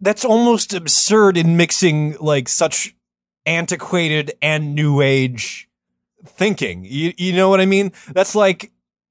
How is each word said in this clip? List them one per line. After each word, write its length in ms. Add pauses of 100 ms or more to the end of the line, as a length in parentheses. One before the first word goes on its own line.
that's 240
almost 500
absurd 640
in 200
mixing, 640
like, 280
such 480 (500)
antiquated 840 (100)
and 320
new 260
age 680 (560)
thinking. 600
You, 320
you 160
know 160
what 120
I 60
mean? 260 (200)
That's 220
like 380 (380)